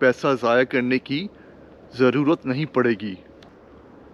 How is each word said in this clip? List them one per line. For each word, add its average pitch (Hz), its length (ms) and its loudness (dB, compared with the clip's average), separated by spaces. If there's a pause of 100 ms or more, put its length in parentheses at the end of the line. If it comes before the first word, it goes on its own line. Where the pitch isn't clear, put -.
पैसा 135 340 2
ज़ाया 120 300 2
करने 127 340 -2
की 139 200 -8 (760)
ज़रूरत 135 480 2
नहीं 135 220 -4
पड़ेगी। 110 500 -2 (960)